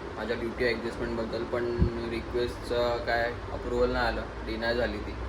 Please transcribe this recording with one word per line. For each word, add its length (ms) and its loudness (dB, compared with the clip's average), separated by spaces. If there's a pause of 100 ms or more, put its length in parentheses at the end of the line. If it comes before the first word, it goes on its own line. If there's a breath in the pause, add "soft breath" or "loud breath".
(160)
माझ्या 200 -2
ड्युटी 280 0
ॲडजस्टमेंटबद्दल, 800 0
पण 320 0 (340)
रिक्वेस्टचं 880 0
काय 360 2 (200)
अप्रूव्हल 380 2
नाही 160 2
आलं, 160 0 (240)
डिनाय 280 0
झाली 240 2
ती. 160 -4 (140)